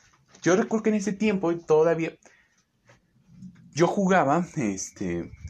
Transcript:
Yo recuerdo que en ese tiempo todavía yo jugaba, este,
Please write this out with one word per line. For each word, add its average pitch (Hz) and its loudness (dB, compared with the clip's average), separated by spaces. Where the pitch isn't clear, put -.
Yo 165 2
recuerdo 220 0
que 220 0
en 214 0
ese 202 -4
tiempo 190 0
todavía 165 2
yo 160 2
jugaba, 175 2
este, 95 -6